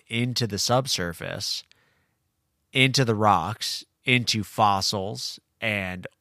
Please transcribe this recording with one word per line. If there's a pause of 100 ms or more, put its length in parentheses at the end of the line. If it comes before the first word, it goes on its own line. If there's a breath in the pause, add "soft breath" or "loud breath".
into
the
subsurface, (1120)
into
the
rocks, (180)
into
fossils (220)
and (140)